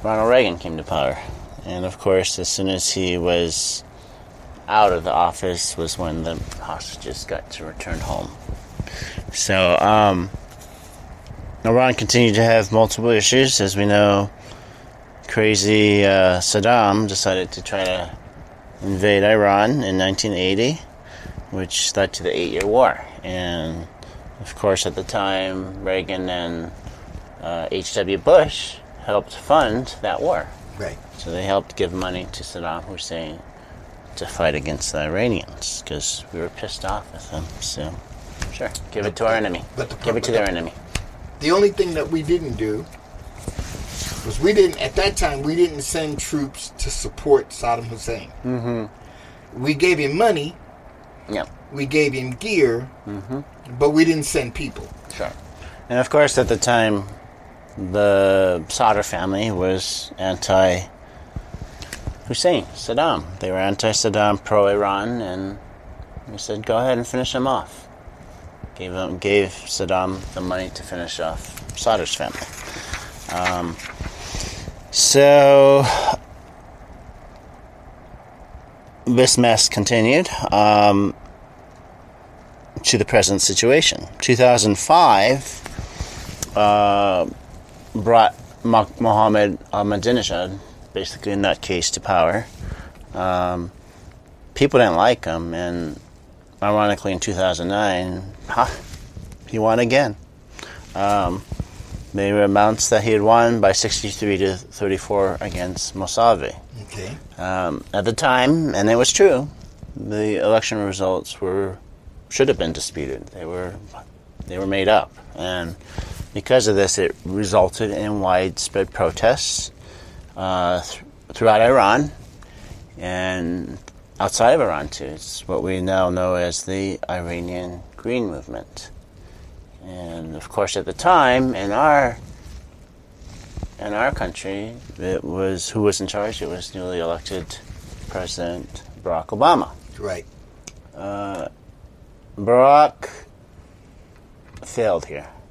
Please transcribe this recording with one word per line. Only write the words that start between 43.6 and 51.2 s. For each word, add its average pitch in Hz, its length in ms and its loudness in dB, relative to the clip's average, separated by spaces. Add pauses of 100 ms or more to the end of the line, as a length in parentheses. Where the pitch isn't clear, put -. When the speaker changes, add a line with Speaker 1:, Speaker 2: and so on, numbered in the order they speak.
Speaker 2:
was 110 140 -4
we 185 140 4
didn't, 190 260 4
at - 160 -6
that 202 220 0
time, 143 240 -2
we 151 140 -2
didn't 165 260 0
send 151 380 -6
troops - 580 -8
to - 140 -4
support - 580 2
Saddam 117 360 -4
Hussein. 113 460 -10 (140)
Speaker 1:
Mm-hmm. 120 420 -4 (760)
Speaker 2:
We 151 100 0
gave 170 240 2
him 147 200 -2
money. 180 380 0 (720)